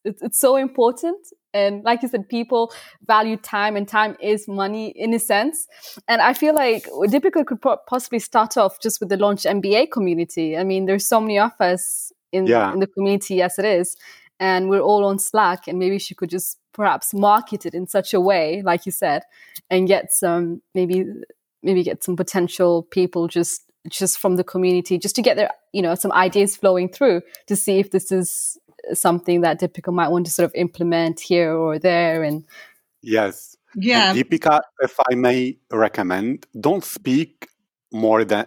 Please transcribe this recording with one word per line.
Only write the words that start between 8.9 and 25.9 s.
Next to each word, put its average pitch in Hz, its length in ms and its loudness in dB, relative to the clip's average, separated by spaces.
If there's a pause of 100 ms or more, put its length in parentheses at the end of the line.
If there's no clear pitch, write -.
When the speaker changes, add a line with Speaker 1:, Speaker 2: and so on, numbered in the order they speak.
Speaker 1:
with 190 80 -6
the 196 80 0
Launch 202 300 0
M 196 140 0
B 196 160 0
A 254 100 4
community. 165 720 -2
I 180 60 -2
mean, 190 220 0
there's 196 200 0
so 226 140 2
many 214 180 0
of 226 220 2
us - 520 -2 (200)
in, 190 160 0
Speaker 2:
Yeah. 190 260 4
Speaker 1:
in 190 60 0
the 196 80 0
community 196 520 -2
as 180 180 0
it 196 60 -2
is, 180 320 0 (440)
and 185 280 0
we're 196 120 4 (100)
all 208 140 4
on 196 160 0
Slack, 190 480 0
and 180 100 -6
maybe 185 220 0
she - 160 -12
could 170 140 -8
just - 280 -8 (140)
perhaps 202 420 -2
market 208 500 2
it 170 100 -8
in 180 120 -6
such - 260 -2
a 196 80 2
way, 180 440 2
like 175 200 0
you 196 60 -8
said, 156 320 -2 (480)
and 185 160 2
get 185 260 2
some, 170 480 -2 (140)
maybe, 185 300 0 (580)
maybe 180 220 2
get - 180 -6
some 180 140 -4
potential 175 680 0
people 180 460 -2
just, - 340 -2 (260)
just - 300 -4
from 185 160 0
the 180 80 0
community, 180 560 0
just 202 160 -6
to 240 80 -2
get - 140 4
their, 208 140 0 (220)
you 196 100 -2
know, 170 120 0